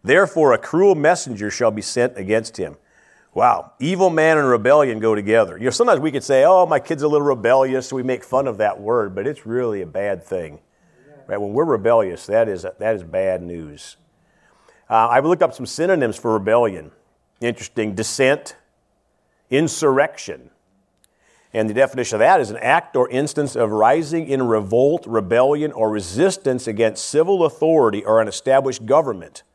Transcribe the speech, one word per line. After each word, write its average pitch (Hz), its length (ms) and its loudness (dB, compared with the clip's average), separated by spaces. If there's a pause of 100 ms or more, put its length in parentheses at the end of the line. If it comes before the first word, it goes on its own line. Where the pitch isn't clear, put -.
Therefore 151 480 4
a 110 60 2
cruel 185 360 2
messenger 139 560 -2
shall 113 200 0
be 107 120 -10
sent 127 340 -2
against 107 400 -4
him." 76 200 -8 (560)
Wow, 110 460 0
evil 185 320 0
man 160 280 4
and 139 100 2
rebellion 123 500 2
go 110 160 2
together. 104 420 0
You 110 100 -6
know, 127 40 2
sometimes 220 300 2
we 151 100 -2
could 131 140 -6
say, 135 200 4
"Oh, 180 220 6
my 151 140 0
kid's 147 220 -6
a 151 60 0
little 147 180 0
rebellious," 131 640 0
so 135 80 -8
we 127 60 -4
make 127 220 -4
fun 135 220 -2
of 107 120 -6
that 104 220 -2
word, 104 340 -2
but 101 120 -6
it's 143 200 -8
really 113 340 -4
a 87 60 -8
bad 95 380 -6
thing. 80 340 -10 (720)
Right? 101 120 -6
When 101 120 -8
we're 143 120 0
rebellious, 110 600 0
that 110 220 0
is, 90 140 -6
that 104 320 -4
is 90 100 -8
bad 92 360 -2
news. 82 560 -14 (920)
Uh, 113 180 4
I 123 120 4
looked 165 220 0
up - 120 0
some 123 100 -12
synonyms 147 540 -2
for 113 140 -2
rebellion. 104 580 0 (500)
Interesting, 113 540 -6
dissent, 131 640 -2 (920)
insurrection. 139 1000 -2 (1000)
And 110 180 -2
the 107 40 -8
definition 127 420 0
of 104 40 -2
that 165 200 6
is 107 100 -4
an 107 60 -10
act 147 400 0
or 127 140 2
instance 143 440 -4
of 117 160 0
rising 147 560 0
in 135 220 -2
revolt, 117 580 0
rebellion, 123 640 0
or 110 180 -2
resistance 123 800 -2
against 110 420 -2
civil 170 360 2
authority 139 600 2
or 110 160 4
an 107 60 0
established 131 600 0
government. 120 580 -2 (100)